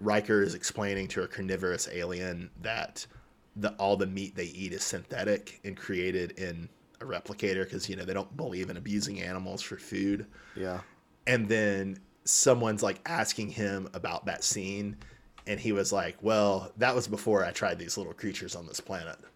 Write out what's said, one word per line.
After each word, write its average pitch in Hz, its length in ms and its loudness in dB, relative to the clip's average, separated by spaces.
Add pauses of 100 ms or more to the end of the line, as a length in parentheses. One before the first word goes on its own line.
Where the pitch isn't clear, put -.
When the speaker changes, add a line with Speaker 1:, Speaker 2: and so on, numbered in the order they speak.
Speaker 1:
Riker 104 400 4
is 92 120 4
explaining 98 540 -2
to 92 160 -2
a 92 60 -4
carnivorous 92 640 -2
alien 87 560 -4 (120)
that 110 460 -6 (480)
the, 104 200 0
all 98 200 6
the 95 120 2
meat 95 280 -6
they 90 120 -4
eat 90 260 -6
is 95 100 -4
synthetic - 800 -2
and 98 140 -8
created 92 540 0
in 85 360 -6 (320)
a - 60 -10
replicator 95 680 -2
'cause, 95 160 -6
you 95 80 -6
know, 92 80 -8
they 92 100 -4
don't - 220 -4
believe 92 340 -4
in 90 60 -8
abusing 101 460 -2
animals 92 400 -6
for - 160 -8
food. 101 480 0 (320)
Speaker 2:
Yeah. 92 240 -4 (440)
Speaker 1:
And 120 220 4
then 98 520 4 (260)
someone's, 117 580 6
like, 98 220 0
asking 110 460 -2
him 98 420 -2
about 87 320 -4
that 87 180 -2
scene, 101 540 -2 (500)
and 101 120 0
he - 120 2
was 98 220 4
like, 85 300 0
"Well, 101 540 4
that 123 180 4
was 123 120 2
before 101 380 4
I 85 60 -2
tried 90 260 0
these 85 200 -6
little 90 160 -6
creatures 92 420 -6
on 85 100 -10
this - 140 -10
planet." 85 400 -8 (160)